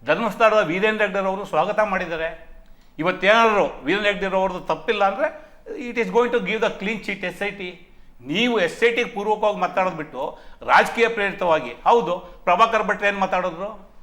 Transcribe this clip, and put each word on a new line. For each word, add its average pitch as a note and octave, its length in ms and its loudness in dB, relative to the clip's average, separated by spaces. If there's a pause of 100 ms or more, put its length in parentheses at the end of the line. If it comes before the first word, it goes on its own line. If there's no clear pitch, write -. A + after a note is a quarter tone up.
ಧರ್ಮಸ್ಥಳದ G#3+ 640 2
ವೀರೇಂದ್ರ G#3 360 0
ಹೆಗ್ಗಡೆ G3 240 0
ಅವರು F#3+ 180 -4
ಸ್ವಾಗತ F3+ 360 0
ಮಾಡಿದ್ದಾರೆ. E3+ 680 -4 (500)
ಇವತ್ತೇನಾದ್ರು F#3 880 2
ವೀರೇಂದ್ರ G3+ 240 0
ಹೆಗ್ಗಡೆ F#3+ 280 -2
ಅವ್ರದ್ದು F#3 240 0
ತಪ್ಪಿಲ್ಲ G3+ 440 -2
ಅಂದ್ರೆ - 480 -2 (360)
it A#3+ 80 -10
is A3+ 120 0
going A#3 220 2
to A#3+ 100 0
give G3+ 200 -2
the G#3+ 100 2 (100)
clean G#3+ 160 -4
sheet G3 300 -8
ಎಸ್ F3 160 -8
ಐ G3+ 80 -4
ಟಿ. F3+ 380 -12 (380)
ನೀವು A3 340 0
ಎಸ್ F3 240 0
ಐ A#3+ 60 4
ಟಿ A#3 140 0
ಪೂರ್ವಕವಾಗಿ G#3 540 -2
ಮಾತಾಡೋದು F3+ 380 -2
ಬಿಟ್ಟು D3 420 -10 (280)
ರಾಜಕೀಯ G#3+ 420 4
ಪ್ರೇರಿತವಾಗಿ, F3+ 640 0
ಹೌದು, F#3 760 0
ಪ್ರಭಾಕರ್ A3+ 380 4
ಭಟ್ರು G3 240 -2
ಏನ್ G3+ 120 0
ಮಾತಾಡಿದ್ರು? F#3 760 -4 (100)